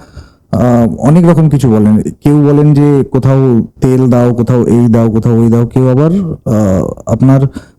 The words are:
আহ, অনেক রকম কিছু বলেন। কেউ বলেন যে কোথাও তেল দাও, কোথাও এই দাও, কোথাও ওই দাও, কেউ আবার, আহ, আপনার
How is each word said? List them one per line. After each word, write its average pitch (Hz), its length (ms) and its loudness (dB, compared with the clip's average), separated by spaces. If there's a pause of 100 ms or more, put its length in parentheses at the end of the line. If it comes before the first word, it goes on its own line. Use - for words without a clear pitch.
(520)
আহ, 120 480 0
অনেক 165 300 2
রকম 160 200 2
কিছু 135 200 0
বলেন। 107 320 2
কেউ - 400 -2
বলেন 147 320 2
যে 143 380 2
কোথাও 131 500 0 (200)
তেল 127 280 0
দাও, 123 240 0
কোথাও 117 320 -2
এই 120 220 0
দাও, 113 240 0
কোথাও 113 300 -2
ওই 117 80 2
দাও, 117 180 0
কেউ 131 200 0
আবার, 139 240 0
আহ, 110 760 -4 (180)
আপনার 135 420 0 (320)